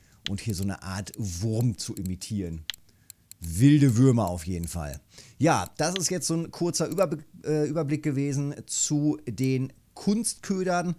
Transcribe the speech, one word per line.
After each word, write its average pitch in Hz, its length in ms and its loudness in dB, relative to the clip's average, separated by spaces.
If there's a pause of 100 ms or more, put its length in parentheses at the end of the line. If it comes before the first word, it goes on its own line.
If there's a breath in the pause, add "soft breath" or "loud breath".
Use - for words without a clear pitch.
(300 loud breath)
und 98 100 -4
hier 113 140 -4
so 87 80 -4
eine 98 200 -4
Art 95 360 -8
Wurm 110 580 -2
zu - 180 -10
imitieren. 90 720 -6 (760 loud breath)
Wilde 127 560 6
Würmer 117 320 6
auf 87 180 -4
jeden 87 200 -4
Fall. 78 340 -8 (380 loud breath)
Ja, 123 380 2
das 165 180 0
ist 185 160 -2
jetzt - 160 -2
so 165 80 0
ein 165 160 -4
kurzer - 380 -2
Überbe-, 156 360 -2 (200)
äh, 151 240 0
Überblick 151 340 -2
gewesen 143 520 -2 (120)
zu 147 520 0 (100)
den 131 440 -2 (220)
Kunstködern. 185 1040 0